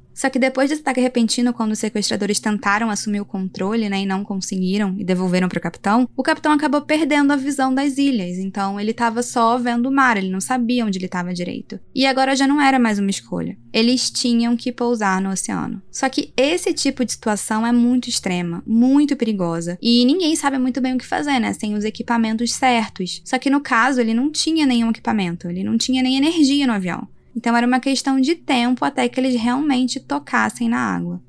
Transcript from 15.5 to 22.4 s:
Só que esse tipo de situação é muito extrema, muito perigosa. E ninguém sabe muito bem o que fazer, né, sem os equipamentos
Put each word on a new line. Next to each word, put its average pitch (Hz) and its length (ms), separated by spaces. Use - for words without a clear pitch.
Só - 180
que - 280
esse 311 380
tipo 262 300
de - 80
situação 220 540
é 240 60
muito 240 360
extrema, 175 580
muito 269 500
perigosa. 175 640
E 240 240
ninguém 320 320
sabe 277 220
muito 254 220
bem 254 140
o 254 40
que - 80
fazer, 285 320
né, 208 140
sem 208 220
os 208 100
equipamentos 226 680